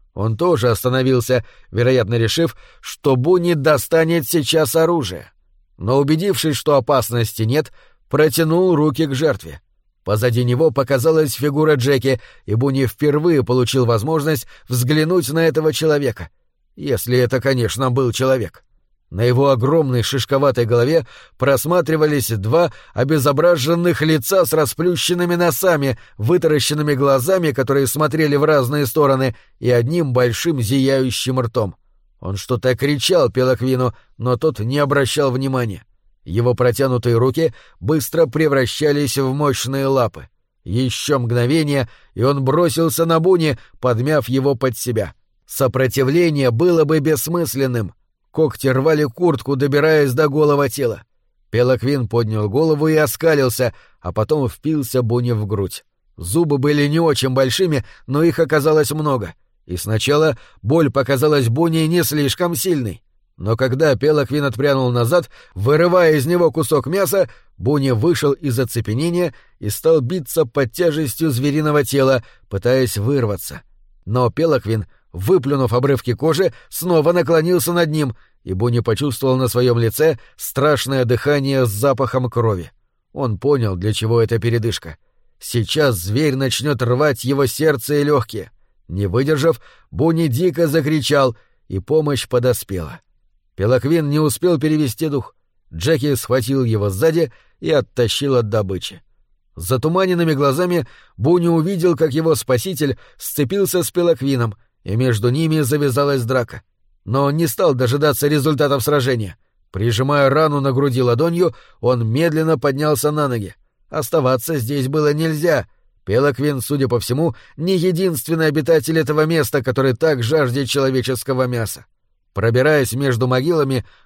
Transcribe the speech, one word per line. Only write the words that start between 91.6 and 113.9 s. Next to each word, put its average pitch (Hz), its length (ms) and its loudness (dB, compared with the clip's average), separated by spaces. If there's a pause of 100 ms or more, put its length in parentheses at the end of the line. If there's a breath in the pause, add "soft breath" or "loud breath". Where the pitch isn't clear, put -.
и 95 100 -6
помощь 147 500 0
подоспела. 117 720 -2 (540)
Пелоквин 139 560 0
не 147 80 0
успел 156 400 0
перевести 151 500 -2
дух. 143 260 -6 (380)
Джеки 135 420 0
схватил 127 500 -2
его 107 260 0
сзади 156 420 0 (280 soft breath)
и 160 100 -4
оттащил 135 680 0
от 113 120 0
добычи. 98 540 -6 (540)
С 82 120 -12
затуманенными 170 640 0
глазами 143 520 0 (300 loud breath)
Буни 170 300 2
увидел, 170 500 0
как 156 160 0
его 160 220 0
спаситель 135 640 -2 (180 soft breath)
сцепился 180 640 -2
с - 80 -4
Пелоквином, 135 640 0 (280)
и 101 120 -4
между 120 340 0
ними 156 300 0
завязалась 143 640 0
драка. 120 400 -4 (420)
Но 139 200 -2
он 143 120 0
не 165 100 0
стал 165 280 0
дожидаться 139 540 0
результатов 143 540 0
сражения. 123 540 -2 (340)
Прижимая 131 600 0
рану 147 300 0
на 135 120 0
груди 131 300 0
ладонью, 160 520 0 (260 soft breath)
он 120 260 0
медленно 156 520 0
поднялся 147 520 0
на 151 160 -2
ноги. 110 300 -6 (340)